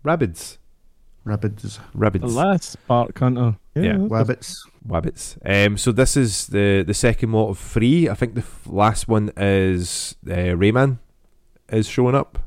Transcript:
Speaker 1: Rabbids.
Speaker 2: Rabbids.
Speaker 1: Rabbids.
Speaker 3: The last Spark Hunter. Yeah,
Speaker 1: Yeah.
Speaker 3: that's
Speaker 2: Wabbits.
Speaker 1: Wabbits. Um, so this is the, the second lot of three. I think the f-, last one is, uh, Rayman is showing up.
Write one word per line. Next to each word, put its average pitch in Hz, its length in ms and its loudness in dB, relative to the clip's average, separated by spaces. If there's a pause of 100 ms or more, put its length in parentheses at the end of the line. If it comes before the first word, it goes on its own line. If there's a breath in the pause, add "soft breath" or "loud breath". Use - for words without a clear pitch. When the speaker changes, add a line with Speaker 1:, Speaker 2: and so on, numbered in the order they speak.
Speaker 1:
Rabbids. 147 540 -2 (680)
Speaker 2:
Rabbids. 104 520 -4 (180)
Speaker 1:
Rabbids. 104 240 0
Speaker 3:
The 120 60 -4
last 165 460 0
Spark - 460 -2
Hunter. 123 380 2 (180)
Yeah, 156 80 0
Speaker 1:
Yeah. 214 160 2
Speaker 3:
that's 190 120 0
Speaker 2:
Wabbits. 113 460 -2 (300)
Speaker 1:
Wabbits. 98 800 -2
Um, 104 120 0
so - 140 2
this 127 240 4
is 120 320 0
the, 98 380 2
the 101 80 -2
second 113 380 0
lot 110 160 2
of 98 100 -6
three. 131 500 2
I 101 60 -2
think 113 200 -4
the 117 60 -4
f-, - 260 -14
last 104 420 0
one 104 280 2
is, 95 800 0 (100)
uh, 90 300 -2
Rayman 120 420 2 (720)
is 110 180 0
showing 123 260 2
up. - 320 -2